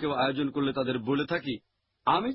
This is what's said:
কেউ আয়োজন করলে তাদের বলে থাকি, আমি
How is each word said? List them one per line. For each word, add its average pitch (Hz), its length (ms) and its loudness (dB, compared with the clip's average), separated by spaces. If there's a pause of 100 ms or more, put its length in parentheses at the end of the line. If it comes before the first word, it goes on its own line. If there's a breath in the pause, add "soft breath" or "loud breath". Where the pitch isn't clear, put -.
কেউ 147 120 0 (100)
আয়োজন 135 280 0
করলে 139 220 0
তাদের 127 240 0 (120)
বলে 143 240 2
থাকি, 147 220 -2 (520)
আমি 185 280 4